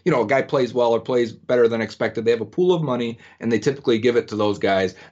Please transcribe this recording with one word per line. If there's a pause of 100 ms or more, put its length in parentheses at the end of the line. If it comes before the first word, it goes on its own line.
you
know,
a
guy
plays
well
or
plays
better
than
expected,
they
have
a
pool
of
money, (220)
and
they
typically
give
it
to
those
guys. (180)